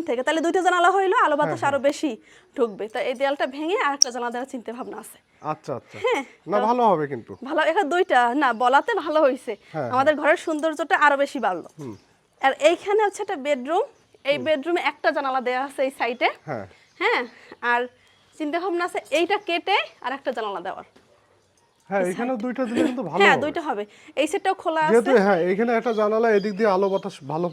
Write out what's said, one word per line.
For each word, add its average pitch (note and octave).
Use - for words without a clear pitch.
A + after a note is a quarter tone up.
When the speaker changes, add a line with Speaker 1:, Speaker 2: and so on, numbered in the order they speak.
Speaker 1:
থেকে। B3
তাহলে D#4
দুইটা F4
জানালা F4
হইলো, F#4+
আলো D4+
Speaker 2:
হ্যাঁ, -
Speaker 1:
বাতাস D4
Speaker 2:
হ্যাঁ। C#4+
Speaker 1:
আরো C#4
বেশি -
ঢুকবে। A3+
তো B3
এই C4+
দেয়ালটা C#4
ভেঙে D#4
আরেকটা C#4
জানালা A#3+
দেওয়ার B3+
চিন্তা A#3+
ভাবনা G#3+
আছে। -
Speaker 2:
আচ্ছা, D#3
আচ্ছা। -
Speaker 1:
হ্যাঁ, D4
Speaker 2:
না, G3+
Speaker 1:
তো G#3
Speaker 2:
ভালো B3
হবে D#3
কিন্তু। A2
Speaker 1:
ভালো, D#4
এখানে E4
দুইটা, F4
না, C4+
বলাতে C#4
ভালো D#4
হইছে। B3+
Speaker 2:
হ্যাঁ, C#3
Speaker 1:
আমাদের C4+
Speaker 2:
হ্যাঁ। C#4+
Speaker 1:
ঘরের D#4+
সৌন্দর্যটা D#4+
আরো C#4+
বেশি C#4
বাড়লো। F#3
Speaker 2:
হুম। B2
Speaker 1:
আর C4+
এইখানে G4+
হচ্ছে G4
একটা F#4+
বেডরুম, D4
এই C#4+
Speaker 2:
হুম। B3+
Speaker 1:
বেডরুমে D#4
একটা -
জানালা C4+
দেয়া B3+
আছে C#4+
এই C4+
সাইডে। B3
Speaker 2:
হ্যাঁ। A2+
Speaker 1:
হ্যাঁ, G4
আর A#3+
চিন্তা D#4
ভাবনা F4
আছে -
এইটা F4
কেটে F4
আর B3
একটা C4+
জানালা G3+
দেওয়ার। -
Speaker 2:
হ্যাঁ, F#3+
Speaker 1:
এই F3+
Speaker 2:
এখানেও A#3+
Speaker 1:
সাইডে। G#3
Speaker 2:
দুইটা B3+
দিলে A#3+
কিন্তু B3
ভালো F3
Speaker 1:
হ্যাঁ, E4
Speaker 2:
হবে। B3
Speaker 1:
দুইটা D#4
হবে। G#3
এই D4+
সেটটাও F#4+
খোলা D#4+
Speaker 2:
যেহেতু, A3+
Speaker 1:
আছে। A3
Speaker 2:
হ্যাঁ, G3
এখানে A#3
একটা A#3
জানালা, A3
এদিক G3+
দিয়ে A3+
আলো G3
বাতাস G3
ভালো E3+